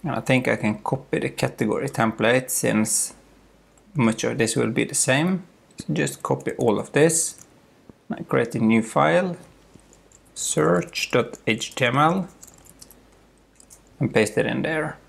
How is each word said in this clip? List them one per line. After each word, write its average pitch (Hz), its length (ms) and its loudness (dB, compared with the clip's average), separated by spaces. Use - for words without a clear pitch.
and 151 100 -4
I 123 80 -2
think 127 280 2
I - 80 2
can 107 220 -2
copy - 400 -4
the 127 100 -2
category 123 600 -2
template 117 640 2
since - 640 0
much 113 280 0
of 117 160 -4
this 113 160 2
will 117 160 0
be 113 140 0
the - 100 -6
same. 165 500 0
So - 140 -8
just 147 300 -2
copy - 300 -4
all 107 260 0
of 101 140 -8
this, 165 520 2
and - 120 -8
I - 20 -10
create 123 320 0
a 117 60 -2
new 110 220 4
file, 165 540 0
search - 760 0
dot 120 280 0
H 113 260 -4
T 135 100 0
M 123 120 2
L, 165 320 2
and 127 160 -2
paste 107 240 2
it - 80 0
in 117 160 -2
there. 156 360 -4